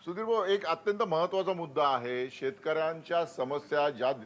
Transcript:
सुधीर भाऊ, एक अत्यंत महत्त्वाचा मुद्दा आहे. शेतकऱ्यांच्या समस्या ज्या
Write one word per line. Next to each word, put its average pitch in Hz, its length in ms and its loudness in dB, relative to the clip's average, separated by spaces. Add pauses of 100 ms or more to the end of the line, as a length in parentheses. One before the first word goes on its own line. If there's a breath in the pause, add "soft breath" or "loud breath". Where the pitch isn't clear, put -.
सुधीर 180 200 -6
भाऊ, 220 200 2
एक 196 220 2
अत्यंत 208 360 0
महत्त्वाचा 180 500 2
मुद्दा 151 360 2
आहे. 127 420 0
शेतकऱ्यांच्या 160 960 -2
समस्या 147 640 0
ज्या 127 220 0 (140)